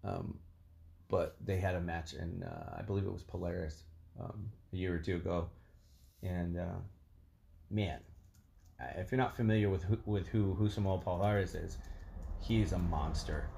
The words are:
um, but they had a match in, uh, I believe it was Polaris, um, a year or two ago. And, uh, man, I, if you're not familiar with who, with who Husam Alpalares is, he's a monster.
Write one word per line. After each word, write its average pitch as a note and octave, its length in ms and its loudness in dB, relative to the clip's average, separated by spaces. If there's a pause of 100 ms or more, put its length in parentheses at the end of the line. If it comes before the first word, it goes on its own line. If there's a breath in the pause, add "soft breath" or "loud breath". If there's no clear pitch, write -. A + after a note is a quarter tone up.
um, F2+ 340 -4 (680)
but F2 260 2 (100)
they G2 120 0
had F#2 180 2
a F2+ 60 0
match E2+ 340 -4
in, F2 300 -4
uh, G1+ 340 -8
I - 40 -6
believe G2+ 220 0
it F#2+ 80 -2
was F2+ 120 -8
Polaris, F2 580 -4 (380)
um, G2+ 280 -8 (240)
a F#2+ 40 -4
year F2+ 180 0
or E2+ 60 2
two F2+ 160 0
ago. E2+ 320 0 (760 soft breath)
And, F2 340 0
uh, F2 220 -4 (960)
man, G2+ 260 0 (800)
I, B1+ 220 -6
if - 100 -4
you're C3 80 2
not B2+ 160 2
familiar A2 340 6
with F#2+ 140 2
who, G2+ 240 2
with G2+ 220 0
who G2 320 4
Husam G#2 240 2
Alpalares F#2+ 760 2
is, E2+ 180 -6 (600 loud breath)
he's A2 320 4
a F#2 80 2
monster. D#2 800 0